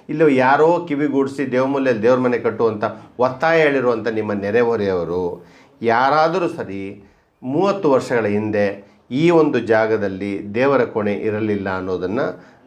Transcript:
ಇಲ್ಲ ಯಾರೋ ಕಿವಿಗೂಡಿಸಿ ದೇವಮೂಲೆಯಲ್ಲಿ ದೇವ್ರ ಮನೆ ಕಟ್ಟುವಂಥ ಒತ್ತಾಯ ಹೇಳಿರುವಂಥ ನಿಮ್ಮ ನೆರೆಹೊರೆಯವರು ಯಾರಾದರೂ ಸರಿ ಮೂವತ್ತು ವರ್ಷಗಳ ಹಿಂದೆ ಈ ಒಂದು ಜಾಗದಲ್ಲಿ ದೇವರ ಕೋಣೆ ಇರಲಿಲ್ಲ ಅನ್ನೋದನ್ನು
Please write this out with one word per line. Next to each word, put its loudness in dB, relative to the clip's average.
ಇಲ್ಲ -2
ಯಾರೋ 4
ಕಿವಿಗೂಡಿಸಿ -2
ದೇವಮೂಲೆಯಲ್ಲಿ 0
ದೇವ್ರ 4
ಮನೆ 0
ಕಟ್ಟುವಂಥ 0
ಒತ್ತಾಯ 2
ಹೇಳಿರುವಂಥ 0
ನಿಮ್ಮ -2
ನೆರೆಹೊರೆಯವರು -2
ಯಾರಾದರೂ 2
ಸರಿ -12
ಮೂವತ್ತು 0
ವರ್ಷಗಳ 0
ಹಿಂದೆ -2
ಈ 2
ಒಂದು 4
ಜಾಗದಲ್ಲಿ -2
ದೇವರ 2
ಕೋಣೆ -2
ಇರಲಿಲ್ಲ -4
ಅನ್ನೋದನ್ನು -6